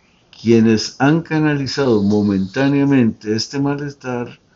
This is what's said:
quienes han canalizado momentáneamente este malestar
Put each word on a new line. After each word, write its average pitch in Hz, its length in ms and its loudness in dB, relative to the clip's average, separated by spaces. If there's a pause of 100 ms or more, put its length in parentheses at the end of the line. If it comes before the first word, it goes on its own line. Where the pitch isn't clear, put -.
(420)
quienes 113 560 2
han 151 240 2
canalizado 139 800 -2
momentáneamente 107 1300 0
este 143 240 -6
malestar 139 800 -6 (160)